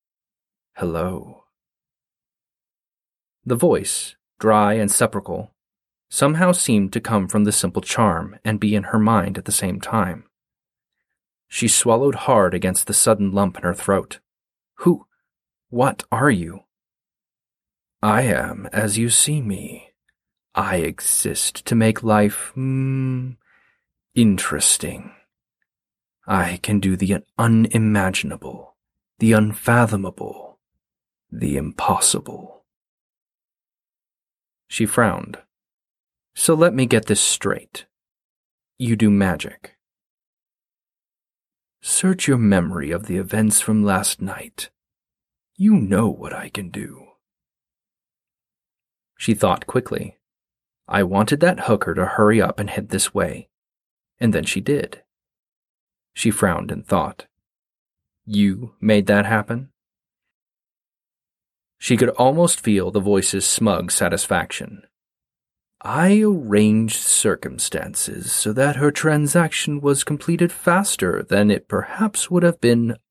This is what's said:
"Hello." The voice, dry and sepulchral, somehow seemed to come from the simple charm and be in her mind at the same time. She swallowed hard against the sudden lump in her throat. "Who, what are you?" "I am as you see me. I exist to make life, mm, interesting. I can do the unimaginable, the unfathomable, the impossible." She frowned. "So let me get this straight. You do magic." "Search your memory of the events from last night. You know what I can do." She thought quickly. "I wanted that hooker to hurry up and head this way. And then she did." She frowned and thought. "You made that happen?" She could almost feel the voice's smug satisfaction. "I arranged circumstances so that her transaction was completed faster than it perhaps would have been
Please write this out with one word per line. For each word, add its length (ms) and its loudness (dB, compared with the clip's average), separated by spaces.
"Hello." 720 -6
The 100 -2
voice, 600 0
dry 340 4
and 160 0
sepulchral, 640 -4
somehow 440 2
seemed 400 0
to 80 -4
come 260 -2
from 160 2
the 80 2
simple 300 -2
charm 640 -2
and 160 -2
be 140 0
in 120 0
her 140 0
mind 380 2
at 80 -10
the 60 -6
same 300 -4
time. 480 -4
She 200 -4
swallowed 480 2
hard 380 2
against 340 -2
the 60 -4
sudden 380 2
lump 260 0
in 60 -10
her 100 -2
throat. 480 -2
"Who, 320 0
what 420 -2
are 200 2
you?" 320 -4
"I 200 2
am 460 -2
as 300 -4
you 120 -2
see 320 0
me. 480 -8
I 220 -2
exist 880 -4
to 100 0
make 280 2
life, 520 0
mm, 800 -4
interesting. 1000 0
I 320 -2
can 220 0
do 160 2
the 300 -2
unimaginable, 1400 0
the 140 4
unfathomable, 1300 0
the 280 -4
impossible." 1080 -4
She 180 -2
frowned. 560 -2
"So 200 2
let 200 4
me 120 2
get 220 2
this 140 2
straight. 640 -4
You 180 0
do 160 4
magic." 640 -2
"Search 460 0
your 100 4
memory 540 2
of 160 -6
the 100 -4
events 420 0
from 240 0
last 380 0
night. 480 -12
You 200 4
know 340 2
what 240 -8
I 160 -12
can 200 -10
do." 380 -12
She 160 -2
thought 340 0
quickly. 500 -6
"I 160 2
wanted 380 0
that 260 2
hooker 260 0
to 120 -2
hurry 360 4
up 180 -2
and 100 -6
head 200 -8
this 240 -2
way. 360 -4
And 140 2
then 120 -2
she 140 -4
did." 440 -4
She 180 0
frowned 400 -2
and 140 -10
thought. 420 -4
"You 540 0
made 280 4
that 180 4
happen?" 460 -4
She 200 2
could 120 4
almost 520 2
feel 300 0
the 80 -2
voice's 460 0
smug 460 0
satisfaction. 920 -4
"I 400 2
arranged 800 2
circumstances 1300 -4
so 220 -2
that 240 0
her 140 2
transaction 920 0
was 220 2
completed 480 0
faster 720 0
than 280 2
it 160 -2
perhaps 600 -4
would 140 2
have 180 0
been 360 2